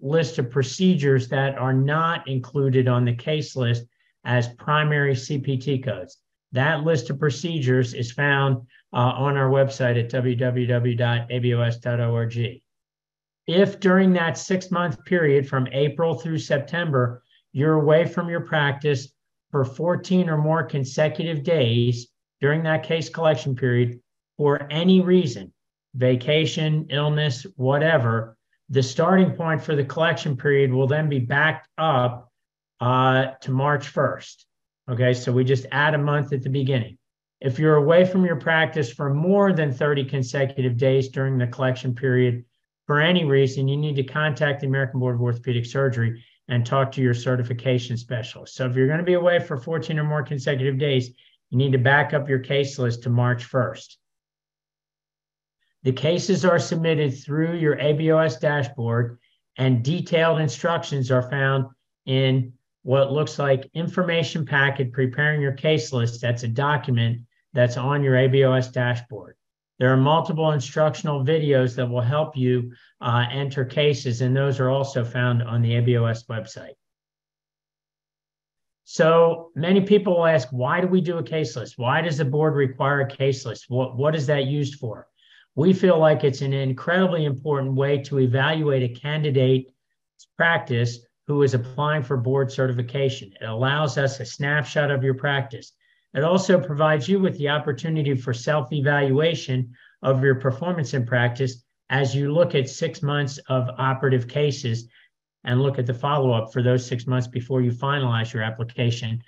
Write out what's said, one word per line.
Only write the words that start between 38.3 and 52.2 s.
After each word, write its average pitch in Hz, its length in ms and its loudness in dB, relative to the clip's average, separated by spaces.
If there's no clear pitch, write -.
practice 160 560 0
for 139 200 -4
more 185 400 4
than 151 200 0
thirty 143 320 0
consecutive 131 720 -2
days 131 320 2
during 135 300 -2
the 123 80 0
collection 127 480 -2
period, 123 500 2
for 147 140 2
any 170 240 4
reason, 135 440 2
you 143 80 0
need 147 200 -2
to 135 80 0
contact 147 560 -2
the 143 60 -4
American 131 340 -2
Board 123 160 0
of 120 60 -2
Orthopedic 117 440 -2
Surgery 117 560 -2
and 120 160 0
talk 131 280 0
to 135 100 -2
your 120 120 4
certification 123 840 -2
specialist. - 580 -10
So 131 120 -4
if 123 100 -2
you're 131 120 4
gonna 160 140 0
be 180 120 2
away 175 260 4
for 147 160 -6
fourteen 160 420 -4
or 151 60 0
more 151 180 -2
consecutive 131 560 -2
days, 135 320 0
you 123 60 -2
need 131 160 2
to 135 60 2
back 139 340 2
up 143 160 -2